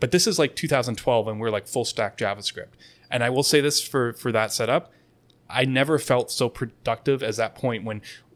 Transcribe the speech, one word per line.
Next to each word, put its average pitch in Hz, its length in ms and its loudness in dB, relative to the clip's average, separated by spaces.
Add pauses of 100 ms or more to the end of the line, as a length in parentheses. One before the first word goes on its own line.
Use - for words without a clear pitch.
but 123 100 0
this 180 160 4
is, 208 120 0
like, 147 160 2
two - 140 -4
thousand 123 280 0
twelve, 117 320 2
and 107 120 -6
we're, 113 80 -2
like, 104 180 -2
full 120 200 -2
stack - 320 -4
JavaScript. 104 540 -6 (380)
And 120 140 0
I 120 60 2
will 131 120 2
say 147 200 4
this 143 180 2
for, 120 320 0
for 120 200 -4
that 110 200 2
setup, 123 400 0 (560)
I 131 160 2
never 135 340 2
felt 123 320 0
so 120 200 0
productive 120 720 -2
as 110 160 -4
that 113 160 -2
point 113 300 -4
when 107 180 -6 (340)